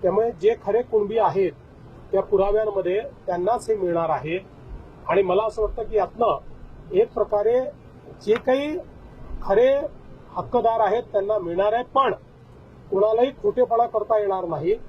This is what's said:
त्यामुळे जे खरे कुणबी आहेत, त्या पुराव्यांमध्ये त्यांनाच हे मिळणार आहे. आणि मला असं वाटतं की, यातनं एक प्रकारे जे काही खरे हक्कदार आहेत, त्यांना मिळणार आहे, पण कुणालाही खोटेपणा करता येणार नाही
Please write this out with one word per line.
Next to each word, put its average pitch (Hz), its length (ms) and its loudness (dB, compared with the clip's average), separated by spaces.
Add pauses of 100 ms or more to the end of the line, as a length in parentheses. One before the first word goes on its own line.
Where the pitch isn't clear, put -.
त्यामुळे 214 300 0
जे 202 240 2 (100)
खरे 202 160 0
कुणबी 220 360 0
आहेत, 185 340 2 (600)
त्या 190 100 2
पुराव्यांमध्ये 202 800 0 (260)
त्यांनाच 190 420 -2
हे 220 60 4
मिळणार 170 340 -2
आहे. 156 300 -2 (680)
आणि 185 140 2
मला 190 220 2
असं 220 180 -4
वाटतं 214 220 -4
की, 214 140 -2
यातनं 180 400 0 (540)
एक 220 220 2
प्रकारे 214 480 2 (640)
जे 214 100 4
काही 285 420 0 (680)
खरे 247 340 4 (580)
हक्कदार 226 440 0
आहेत, 220 240 2
त्यांना 208 340 -2
मिळणार 185 360 0
आहे, 247 100 0
पण 262 300 0 (760)
कुणालाही 220 400 4
खोटेपणा 240 540 0
करता 220 340 0
येणार 190 260 -2
नाही 165 300 -2 (140)